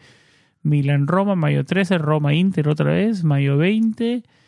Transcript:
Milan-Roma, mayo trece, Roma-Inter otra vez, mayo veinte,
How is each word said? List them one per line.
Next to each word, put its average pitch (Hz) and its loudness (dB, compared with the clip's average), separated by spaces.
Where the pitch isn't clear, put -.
Milan-Roma, 147 0
mayo 143 0
trece, 185 0
Roma-Inter 151 0
otra 151 0
vez, 190 -2
mayo 139 2
veinte, 220 -2